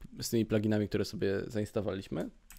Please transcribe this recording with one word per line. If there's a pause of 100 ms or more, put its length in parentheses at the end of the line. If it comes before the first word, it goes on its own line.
(200)
z
tymi
pluginami,
które
sobie
zainstalowaliśmy, (280)